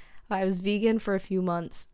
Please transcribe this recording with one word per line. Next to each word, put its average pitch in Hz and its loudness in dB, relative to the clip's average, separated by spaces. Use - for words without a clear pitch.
I 190 0
was 190 2
vegan 208 2
for 202 0
a 190 2
few 190 -2
months, 175 -2